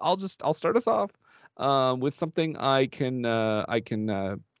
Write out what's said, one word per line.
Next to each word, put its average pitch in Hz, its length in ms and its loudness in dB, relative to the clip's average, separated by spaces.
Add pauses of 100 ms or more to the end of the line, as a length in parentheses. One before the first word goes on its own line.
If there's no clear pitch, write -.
I'll 175 160 2
just, 190 260 -10
I'll 156 100 0
start 190 240 0
us 240 100 0
off, 220 240 0 (460)
um, 131 420 2
with 139 140 -2
something 160 440 -2
I 135 300 2
can, 127 380 -4
uh, 110 420 0
I 117 120 0
can, 110 300 -4
uh, 98 260 -2 (240)